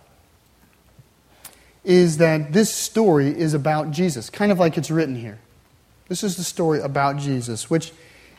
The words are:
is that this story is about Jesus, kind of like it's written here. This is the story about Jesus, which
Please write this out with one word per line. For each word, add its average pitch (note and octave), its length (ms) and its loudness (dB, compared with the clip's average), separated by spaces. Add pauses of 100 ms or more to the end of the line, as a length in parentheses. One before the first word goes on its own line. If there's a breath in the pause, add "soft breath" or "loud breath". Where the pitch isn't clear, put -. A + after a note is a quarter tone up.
(1800 soft breath)
is F3 340 4
that D#3 340 2
this G#3 220 2
story E3 540 2
is D#3+ 260 -2
about D3+ 380 -2
Jesus, C#3+ 360 -2
kind G#3 240 0
of F3 60 0
like E3+ 180 2
it's D3+ 140 -2
written D#3 240 -2
here. A2+ 240 -12 (720)
This F3+ 140 -6
is G3 140 -4
the F3+ 80 -8
story D#3+ 360 -2
about C#3 360 -2
Jesus, B2 540 -6
which D#3+ 220 -2 (460 soft breath)